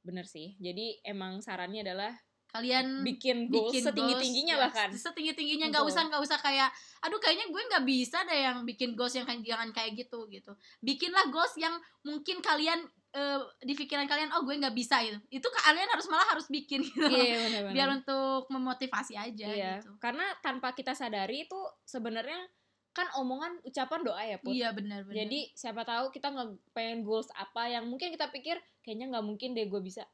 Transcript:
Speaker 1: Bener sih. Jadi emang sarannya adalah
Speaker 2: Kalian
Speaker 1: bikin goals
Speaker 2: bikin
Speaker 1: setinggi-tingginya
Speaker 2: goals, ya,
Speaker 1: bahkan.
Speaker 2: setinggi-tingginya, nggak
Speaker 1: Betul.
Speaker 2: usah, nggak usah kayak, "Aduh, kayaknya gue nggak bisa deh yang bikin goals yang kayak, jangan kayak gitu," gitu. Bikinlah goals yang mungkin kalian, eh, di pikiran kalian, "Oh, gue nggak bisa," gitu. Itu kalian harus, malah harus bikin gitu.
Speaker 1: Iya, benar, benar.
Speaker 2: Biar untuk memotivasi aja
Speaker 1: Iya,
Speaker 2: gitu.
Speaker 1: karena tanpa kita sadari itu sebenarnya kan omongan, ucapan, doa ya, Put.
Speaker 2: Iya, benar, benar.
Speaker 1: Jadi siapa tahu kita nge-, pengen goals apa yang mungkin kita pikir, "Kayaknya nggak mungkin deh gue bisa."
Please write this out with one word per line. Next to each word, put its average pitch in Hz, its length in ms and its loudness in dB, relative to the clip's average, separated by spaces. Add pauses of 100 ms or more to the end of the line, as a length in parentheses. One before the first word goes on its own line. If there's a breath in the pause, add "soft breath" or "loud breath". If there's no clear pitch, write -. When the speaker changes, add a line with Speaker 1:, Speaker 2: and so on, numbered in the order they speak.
Speaker 1:
Bener 180 240 -10
sih. 170 320 -14
Jadi 196 460 -6
emang 190 380 -6
sarannya 196 420 -6
adalah 196 320 -4 (340)
Speaker 2:
Kalian 254 520 0
Speaker 1:
bikin 254 480 0
goals 226 240 4
Speaker 2:
bikin 254 100 2
Speaker 1:
setinggi-tingginya 262 720 2
Speaker 2:
goals, 277 80 4
ya, 247 140 6
Speaker 1:
bahkan. 208 160 2
Speaker 2:
setinggi-tingginya, 311 760 -2
nggak 294 140 6
Speaker 1:
Betul. 294 120 4
Speaker 2:
usah, 330 120 4
nggak 302 160 0
usah 302 160 2
kayak, 269 300 4 (320 loud breath)
"Aduh, 330 160 -2
kayaknya 381 320 4
gue 359 160 -4
nggak 370 220 4
bisa 254 360 2
deh 330 200 2
yang 254 200 2
bikin 240 300 -2
goals 247 220 -2
yang 254 100 -2
kayak, 240 160 -4
jangan 226 320 -4
kayak 226 240 -2
gitu," 233 320 -10
gitu. 196 240 -18 (260 loud breath)
Bikinlah 320 540 2
goals 330 240 2
yang 320 160 0 (300 loud breath)
mungkin 302 420 -6
kalian, 320 320 4 (340)
eh, 277 300 -2 (180)
di 254 140 -4
pikiran 285 320 -2
kalian, 294 280 0
"Oh, 330 120 2
gue 262 100 0
nggak 277 200 0
bisa," 247 260 4
gitu. 220 160 -2 (160)
Itu 262 160 -2
kalian 339 400 6
harus, 453 180 2
malah 370 220 6
harus 320 180 2
bikin 277 380 -2
gitu. 302 240 2
Speaker 1:
Iya, 247 320 6
benar, 226 220 2
benar. 202 100 -2
Speaker 2:
Biar 269 180 4
untuk 269 560 2
memotivasi 254 720 -2
aja 214 320 -6
Speaker 1:
Iya, 196 300 0
Speaker 2:
gitu. 214 180 -16
Speaker 1:
karena 254 280 -2 (140)
tanpa 254 340 -2
kita 262 200 -4
sadari 226 560 -4
itu 381 80 -10 (260)
sebenarnya 233 540 -6 (540)
kan 349 260 -2
omongan, 277 480 -4
ucapan, 269 380 -4
doa 202 180 -2
ya, 214 160 -4
Put. 247 160 -6
Speaker 2:
Iya, 240 180 0
benar, 202 320 -6
benar. 208 220 -4
Speaker 1:
Jadi 269 280 -4
siapa 226 300 -8
tahu 240 300 -2
kita 277 160 -6
nge-, 240 320 -6 (100)
pengen 233 300 -4
goals 220 320 -2
apa 226 340 -6
yang 240 220 -4
mungkin 294 240 -6
kita 320 160 -2
pikir, 311 320 -6 (180 soft breath)
"Kayaknya 233 300 -8
nggak 233 160 -2
mungkin 208 280 -4
deh 226 120 0
gue 196 160 -2
bisa." 190 340 -10